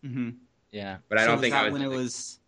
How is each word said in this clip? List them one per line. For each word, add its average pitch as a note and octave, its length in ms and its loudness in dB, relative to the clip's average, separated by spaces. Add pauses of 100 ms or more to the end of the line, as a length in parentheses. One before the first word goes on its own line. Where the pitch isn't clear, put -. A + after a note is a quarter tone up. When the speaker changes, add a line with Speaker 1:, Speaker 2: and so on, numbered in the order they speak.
Speaker 1:
Mm-hmm. B2 260 -6 (420)
Speaker 2:
Yeah. G2 260 -8 (100)
Speaker 3:
But G#2+ 100 2
I A2 40 6
Speaker 1:
So A2 60 6
Speaker 3:
don't A#2 80 6
Speaker 1:
was C3 60 2
Speaker 3:
think B2 120 2
Speaker 1:
that C#3 60 4
Speaker 3:
I G#2+ 100 4
was - 20 -2
Speaker 1:
when C#3 100 -2
it C3+ 60 -2
was B2+ 600 -6